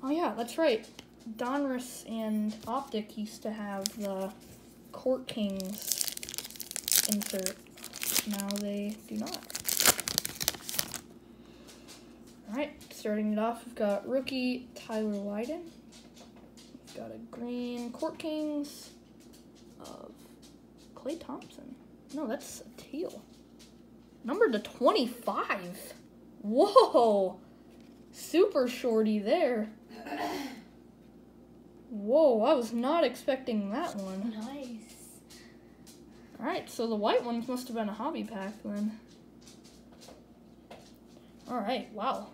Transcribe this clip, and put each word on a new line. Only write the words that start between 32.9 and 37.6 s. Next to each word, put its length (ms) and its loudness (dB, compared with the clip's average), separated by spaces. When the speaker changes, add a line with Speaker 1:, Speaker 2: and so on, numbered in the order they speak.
Speaker 1:
expecting 680 0
that 240 -2
one. 440 -4
Speaker 2:
Nice. 540 -10
Speaker 1:
All 60 -6
right, 240 -2
so 160 -4
the 100 0
white 300 4
ones 220 -2
must 200 -4